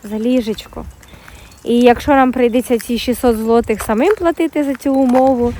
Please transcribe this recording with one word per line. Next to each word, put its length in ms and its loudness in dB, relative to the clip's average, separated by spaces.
за 140 -8
ліжечко. 680 -4
І 160 2
якщо 320 4
нам 200 4
прийдеться 460 0
ці 200 -6
шістсот 380 -2
злотих 460 0
самим 360 0
платити 460 -2
за 100 -4
цю 200 -2
умову, 640 2